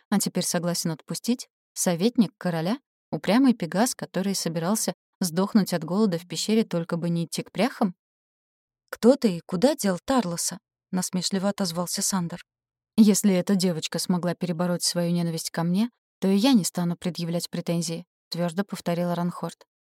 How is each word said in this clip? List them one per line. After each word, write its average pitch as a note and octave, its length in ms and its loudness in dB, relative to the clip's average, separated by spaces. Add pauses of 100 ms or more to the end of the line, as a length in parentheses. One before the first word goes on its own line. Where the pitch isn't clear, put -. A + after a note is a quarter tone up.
(100)
а G3 80 2
теперь F3+ 260 -2
согласен E3+ 460 -2
отпустить? - 580 -4 (260)
Советник F#3+ 640 0
короля? E3+ 400 -2 (320)
Упрямый A3+ 440 4
пегас, F3+ 400 0
который F#3+ 400 -4
собирался F3+ 600 -2 (260)
сдохнуть F#3+ 520 2
от E3 120 -2
голода F3+ 340 2
в - 80 -10
пещере, A3 380 0
только E3+ 320 -4
бы E3 120 -2
не E3+ 160 0
идти - 180 -8
к - 100 -12
пряхам? G3+ 420 0 (960)
«Кто B3+ 260 4
ты F#3 220 0
и - 20 -8
куда G#3+ 340 0
дел F#3 300 -2
Тарлоса?» F3+ 540 -2 (360)
насмешливо F#3 560 -2
отозвался F3+ 500 -4
Сандер. F3 440 -4 (520)
«Если G3+ 380 6
эта F3+ 220 2
девочка E3+ 420 0
смогла F3 360 0
перебороть F3 480 -2
свою F3 280 0
ненависть E3+ 400 -2
ко E3 140 -4
мне, G3 260 0 (300)
то F#3+ 80 2
и G3 80 4
я A#3+ 160 6
не G3 120 6
стану F3 320 -2
предъявлять E3+ 540 -6
претензии», E3+ 560 -4 (240)
твердо F3 340 -4
повторил F3 460 -4
Аранхорд. E3+ 560 -6 (320)